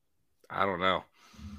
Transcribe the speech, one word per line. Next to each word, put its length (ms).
I 160
don't 160
know. 240